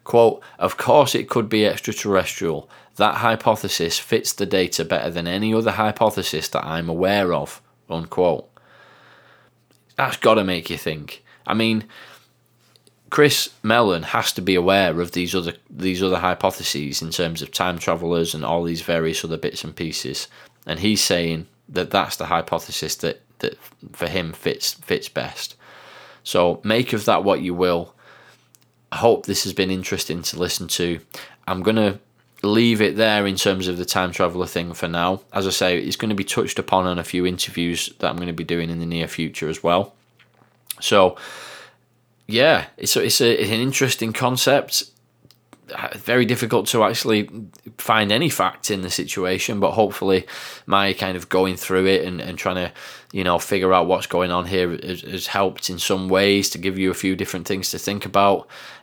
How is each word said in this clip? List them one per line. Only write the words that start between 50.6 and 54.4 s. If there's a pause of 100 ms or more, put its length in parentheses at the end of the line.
my
kind
of
going
through
it
and,
and
trying
to, (400)
you
know,
figure
out
what's
going
on